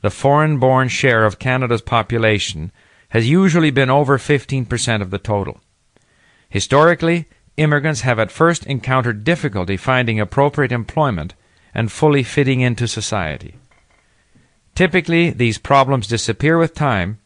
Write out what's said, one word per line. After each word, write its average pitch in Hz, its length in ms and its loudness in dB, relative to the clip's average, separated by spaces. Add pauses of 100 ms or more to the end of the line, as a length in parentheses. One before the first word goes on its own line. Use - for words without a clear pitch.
the 104 100 -2
foreign-born 139 760 2
share 117 360 2
of 104 160 0
Canada's 127 420 -2
population 110 880 -2 (380)
has 113 200 0
usually 165 440 4
been 131 180 2
over 139 280 2
fifteen 135 460 -2
percent 113 380 -4
of 92 80 -8
the 98 80 -6
total. 101 420 -4 (880)
Historically, 165 760 2 (300)
immigrants 151 460 0
have 120 180 0
at 107 100 -2
first 165 360 0
encountered 120 580 -2
difficulty 101 520 -2
finding 117 440 0
appropriate 139 500 0
employment 117 640 -4 (400)
and 113 180 -4
fully 147 300 2
fitting 131 380 0
into 120 280 0
society. 82 680 -6 (1200)
Typically, 170 560 0
these 113 280 0
problems 135 500 2
disappear 139 480 0
with 165 180 0
time 110 520 -2